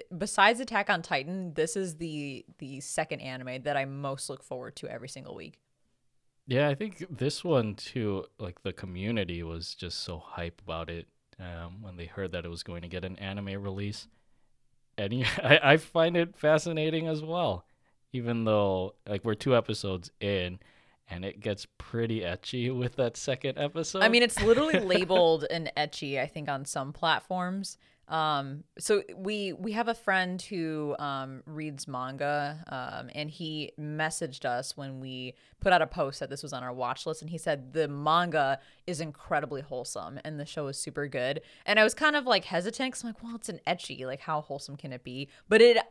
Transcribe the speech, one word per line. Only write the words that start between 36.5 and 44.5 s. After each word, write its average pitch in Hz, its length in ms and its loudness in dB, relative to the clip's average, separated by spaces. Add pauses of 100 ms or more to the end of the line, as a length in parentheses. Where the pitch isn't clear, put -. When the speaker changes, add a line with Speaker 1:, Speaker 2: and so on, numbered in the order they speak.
Speaker 1:
on 127 120 -6
our 127 80 -6
watch 127 340 -4
list, 156 160 -4
and 156 80 -10
he 170 80 -6
said, 139 340 -2
"The 156 160 2
manga 151 720 4 (280)
is 160 140 -4
incredibly 143 600 -2
wholesome 123 640 -8
and 156 160 -8
the 147 60 -8
show 147 220 -6
is 139 100 -6
super 147 300 -4
good." 135 320 -2 (260)
And 208 140 6
I 214 40 10
was 214 100 4
kind 302 220 4
of, 262 100 0
like, 226 180 4
hesitant 226 500 -2
'cause - 100 -10
I'm 233 60 -6
like, - 140 -14
"Well, 233 120 -10
it's - 120 -10
an 170 180 -8
ecchi. 127 400 -4
Like, 135 140 -6
how 156 200 -2
wholesome - 360 -10